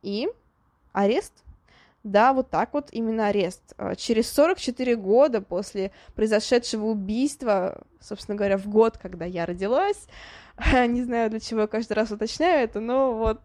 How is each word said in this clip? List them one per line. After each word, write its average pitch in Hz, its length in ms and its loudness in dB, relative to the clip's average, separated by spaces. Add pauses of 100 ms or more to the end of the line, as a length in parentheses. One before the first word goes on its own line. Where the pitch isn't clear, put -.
и 214 260 -4 (640)
арест. 214 400 0 (720)
Да, 214 280 4
вот 262 180 0
так 180 240 -2
вот, - 180 -4
именно 220 360 -2
арест. 196 500 -2
А, 202 180 -6
через 226 360 0
сорок 330 260 4
четыре 247 380 -2
года 226 460 4
после 196 500 -6 (240)
произошедшего 220 720 0
убийства, 214 960 -2 (180)
собственно - 380 -10
говоря, 196 200 0
в 196 100 -6
год, 220 300 4
когда 175 280 -12
я 175 200 -4
родилась, 226 600 -2 (500)
<laughs> 247 300 4
не 240 160 -2
знаю, 233 260 0
для 220 100 -6
чего 220 220 -4
я 214 60 2
каждый 214 260 -4
раз 214 180 0
уточняю 269 520 0
это, 220 160 -4
но 247 340 0
вот 220 320 -2